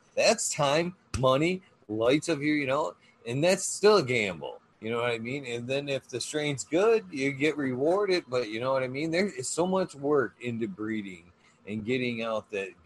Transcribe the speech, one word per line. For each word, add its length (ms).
That's 380
time, 400
money, 420
lights 420
of 120
your, 140
you 100
know, 280
and 180
that's 200
still 340
a 40
gamble, 580
you 100
know 120
what 80
I 80
mean? 280
And 200
then 220
if 200
the 120
strain's 440
good, 460
you 220
get 260
rewarded, 720
but 220
you 100
know 120
what 120
I 40
mean? 220
There 180
is 200
so 180
much 300
work 440
into 280
breeding 560
and 180
getting 380
out 280
that 180